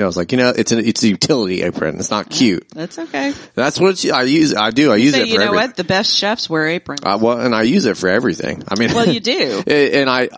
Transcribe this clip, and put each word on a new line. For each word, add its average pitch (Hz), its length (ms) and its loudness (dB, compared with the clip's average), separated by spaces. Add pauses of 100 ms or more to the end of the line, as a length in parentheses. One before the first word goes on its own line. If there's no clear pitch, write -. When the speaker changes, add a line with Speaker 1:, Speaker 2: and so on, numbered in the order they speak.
Speaker 1:
I 98 40 0
was 87 100 -2
like, 87 160 -2
"You 127 60 0
know, 123 100 4
it's 117 240 0
an, 117 140 0
it's - 160 -2
a 113 60 4
utility 95 540 0
apron. 80 360 -4
It's - 120 -6
not 104 200 -4
Speaker 2:
Yeah, - 80 -6
Speaker 1:
cute." 104 360 2
Speaker 2:
that's 160 240 -12
okay. 285 360 -6 (200)
Speaker 1:
That's 139 240 -2
what 185 200 2
she, - 120 -2
I 131 120 0
use. 143 340 2
I 107 140 0
do. 139 200 4
I 104 60 4
use 135 180 4
Speaker 2:
So 254 60 2
Speaker 1:
it 220 80 0
Speaker 2:
you 226 60 -2
Speaker 1:
for 208 60 2
Speaker 2:
know - 80 2
Speaker 1:
every- 202 100 0
Speaker 2:
what? 247 180 -2
The 180 80 -4
best 190 320 0
chefs - 320 -2
wear 156 200 -2
aprons. 160 360 -6
Speaker 1:
Uh, 98 160 2
well, 117 180 2
and 117 160 0
I 110 100 2
use 151 200 4
it 101 140 0
for 90 100 0
everything. 104 580 0
I 98 120 -4
mean, - 160 0
Speaker 2:
Well, 233 160 2
you 226 100 0
do. 165 440 -2
Speaker 1:
<laughs> - 20 -6
and 139 420 2
I, 127 300 0